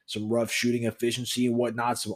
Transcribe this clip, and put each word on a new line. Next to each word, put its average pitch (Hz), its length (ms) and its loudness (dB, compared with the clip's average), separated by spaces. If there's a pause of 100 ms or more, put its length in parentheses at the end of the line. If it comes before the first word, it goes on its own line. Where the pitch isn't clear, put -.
some 107 220 -6
rough 113 240 2
shooting 120 320 2
efficiency 120 600 0
and 120 100 2
whatnot, 120 420 0
some 107 180 -6